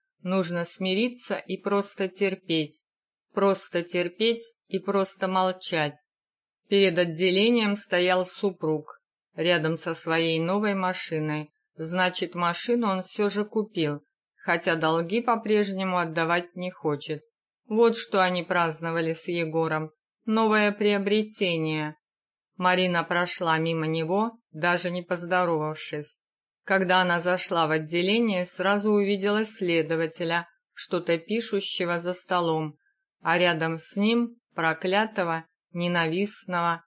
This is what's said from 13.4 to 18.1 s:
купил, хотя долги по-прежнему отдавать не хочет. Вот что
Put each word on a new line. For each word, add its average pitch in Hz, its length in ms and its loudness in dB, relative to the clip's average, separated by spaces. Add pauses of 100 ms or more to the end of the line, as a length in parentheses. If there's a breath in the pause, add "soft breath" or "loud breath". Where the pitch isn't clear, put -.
купил, 170 580 -2 (400)
хотя 170 320 0
долги 165 460 0
по-прежнему 208 760 0
отдавать 170 580 0
не 180 140 -6
хочет. 151 540 -4 (440)
Вот 226 280 4
что 202 260 0